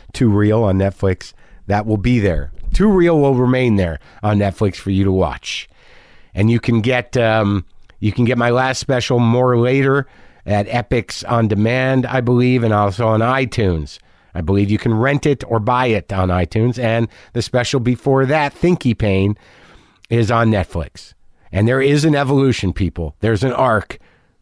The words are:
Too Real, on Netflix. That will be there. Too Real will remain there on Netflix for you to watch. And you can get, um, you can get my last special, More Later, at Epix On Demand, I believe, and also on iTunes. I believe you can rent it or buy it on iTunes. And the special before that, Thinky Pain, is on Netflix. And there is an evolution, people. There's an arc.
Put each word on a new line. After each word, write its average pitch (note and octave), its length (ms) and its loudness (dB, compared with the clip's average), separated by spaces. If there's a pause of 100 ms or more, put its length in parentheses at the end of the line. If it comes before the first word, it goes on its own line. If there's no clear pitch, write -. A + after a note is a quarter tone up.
(140)
Too B2 160 2
Real, G#2 340 2
on F#2+ 140 2
Netflix. F#2+ 560 -2 (320)
That G#2 220 -2
will A2 100 0
be A#2+ 220 2
there. E2 320 -2 (220)
Too - 180 4
Real E3+ 280 4
will C#3 140 2
remain B2 440 2
there E2+ 220 -2 (220)
on G#2 160 0
Netflix G2+ 380 0
for - 160 -6
you G2 120 0
to G2 80 2
watch. - 560 -4 (680)
And G#2+ 160 2
you A#2+ 80 0
can A#2 220 0
get, B2 360 -2
um, A2 480 0 (340)
you G#2+ 120 0
can B2 140 0
get B2 120 0
my A#2+ 140 2
last C3 280 0
special, B2+ 400 -2
More A#2+ 380 2
Later, C3+ 480 2 (400)
at G2+ 220 -2
Epix - 640 -4
On A#2 180 2
Demand, B2+ 580 0
I C3 160 -4
believe, B2 420 2
and A2+ 100 0
also G#2 340 0
on A2 140 2
iTunes. A2+ 760 -2 (380)
I F2 60 -6
believe G2 280 0
you G#2+ 80 2
can A2+ 160 0
rent C3 320 0
it C#3+ 220 0
or A2+ 120 -2
buy B2 280 0
it G#2 260 -2
on F#2 160 0
iTunes. A2 480 0
And A#2 300 -2 (260)
the A#2 80 -2
special B2 380 -2
before C3 480 0
that, D3 260 0
Thinky E3+ 420 0
Pain, G2 400 0 (760)
is A#2 180 0
on A#2 220 2
Netflix. - 640 -6 (360)
And G#2+ 160 2
there C3 140 2
is C#3+ 240 2
an D#3 80 2
evolution, C3+ 580 0
people. E2 500 -6
There's G#2+ 220 0
an C3 100 -2
arc. A#2 440 -2 (440)